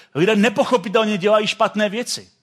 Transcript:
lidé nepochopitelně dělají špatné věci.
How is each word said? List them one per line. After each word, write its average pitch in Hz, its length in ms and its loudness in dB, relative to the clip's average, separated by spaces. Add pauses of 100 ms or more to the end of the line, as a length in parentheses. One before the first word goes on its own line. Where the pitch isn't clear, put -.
(140)
lidé 190 220 2
nepochopitelně 214 840 0
dělají 214 280 2
špatné 208 420 -2
věci. 214 420 -8 (120)